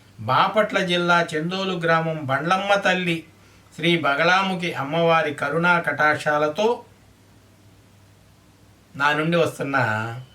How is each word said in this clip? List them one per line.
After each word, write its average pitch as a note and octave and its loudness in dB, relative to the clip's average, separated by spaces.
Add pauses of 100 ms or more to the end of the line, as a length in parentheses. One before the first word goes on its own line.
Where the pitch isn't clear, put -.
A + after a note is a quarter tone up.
(300)
బాపట్ల G3 2 (140)
జిల్లా F3 2 (160)
చెందోలు F#3 -4
గ్రామం E3 0 (140)
బండ్లమ్మ F#3+ 0 (120)
తల్లి F3+ 0 (580)
శ్రీ E3 0 (140)
బగలాముఖి F3 0 (120)
అమ్మవారి D#3+ 2
కరుణా E3 0 (120)
కటాక్షాలతో D3+ 0 (2250)
నా C#3+ 0 (100)
నుండి E3+ 0
వస్తున్న C#3 -4 (580)